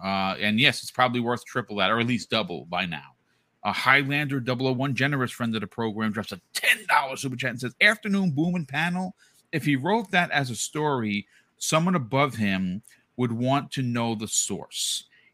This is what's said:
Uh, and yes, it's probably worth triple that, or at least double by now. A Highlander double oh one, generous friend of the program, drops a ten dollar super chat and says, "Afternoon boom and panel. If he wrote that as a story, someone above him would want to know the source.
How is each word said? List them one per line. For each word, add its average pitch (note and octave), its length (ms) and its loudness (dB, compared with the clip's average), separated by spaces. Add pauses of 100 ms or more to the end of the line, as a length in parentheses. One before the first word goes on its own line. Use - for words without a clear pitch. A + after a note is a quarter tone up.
Uh, F#2+ 360 0
and G#2+ 200 0
yes, C3+ 220 4
it's - 100 -14
probably B2 280 2
worth A#2+ 260 -2
triple A2 300 -6
that, G2 160 2
or A2+ 80 2
at A#2 80 2
least B2 240 -2
double F#2+ 340 -2
by F2+ 220 -4
now. D2+ 260 -10 (500)
A G#2 80 0
Highlander C#3 680 2
double B2 260 -2
oh C3 60 2
one, B2 240 0
generous C3 360 0
friend A#2 220 -4
of A2 80 -2
the G2+ 60 -6
program, A2 440 -2
drops G2+ 200 -6
a F2+ 100 -10 (140)
ten - 320 2
dollar C3 280 2
super C3 200 -6
chat B2 160 -4
and A2+ 100 -10
says, B2 180 -6
"Afternoon G3 520 4
boom E3 240 2
and E3 120 -4
panel. F3 460 -2 (380)
If D3 140 -2
he D3 100 6
wrote F3+ 340 0
that F3 220 2
as C#3 180 0
a A#2 60 -6
story, A#2+ 720 -2 (320)
someone E3 340 2
above C3+ 400 2
him G2 480 0 (360)
would B2 140 0
want C3 420 0
to C#3 100 -2
know A#2+ 320 0
the G#2+ 120 -6
source. - 760 -4 (300)